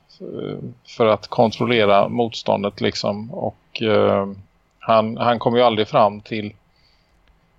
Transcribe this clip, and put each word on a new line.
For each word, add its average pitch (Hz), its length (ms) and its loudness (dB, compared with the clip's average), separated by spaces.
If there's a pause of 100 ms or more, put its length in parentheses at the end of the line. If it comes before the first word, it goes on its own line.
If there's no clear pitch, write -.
(200)
eh, 98 360 -10 (400)
för 117 100 2
att 104 220 0
kontrollera 107 800 2
motståndet, 110 720 -4
liksom. 110 540 -4
Och, - 480 -10
eh, 101 460 2 (500)
han, 113 380 0
han 117 220 0
kommer 120 200 0
ju 123 60 6
aldrig 107 240 2
fram 104 320 2
till 104 320 -10 (1080)